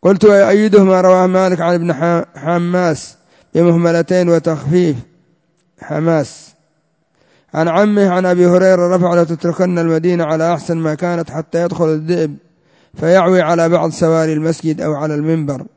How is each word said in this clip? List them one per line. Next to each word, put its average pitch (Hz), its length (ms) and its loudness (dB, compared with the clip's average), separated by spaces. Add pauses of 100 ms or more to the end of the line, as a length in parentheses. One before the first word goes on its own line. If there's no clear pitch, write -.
قلت: 185 220 2
"ويؤيده 202 600 4
ما 185 160 2
رواه 185 260 4
مالك 185 340 0
عن 170 140 0
ابن 170 180 -2
ح-، 165 460 -2
حماس 175 760 -4 (380)
بمهملتين 170 760 2
وتخفيف 160 680 0 (840)
حماس 156 720 -4 (1040)
عن 160 140 -2
عمه 202 420 2
عن 185 160 0
أبي 180 200 2
هريرة 180 500 2
رفع: 175 180 0
'لتتركن 170 640 -2
المدينة 170 460 0
على 160 300 -2
أحسن 165 220 -6
ما 160 180 -4
كانت 170 360 -6
حتى 160 320 -6
يدخل 170 260 -2
الذئب 160 480 -4 (580)
فيعوي 180 480 2
على 165 260 0
بعض 165 220 0
سواري 160 420 0
المسجد 156 480 -4
أو 156 140 -4
على 151 200 -6
المنبر.'" 147 520 -4 (100)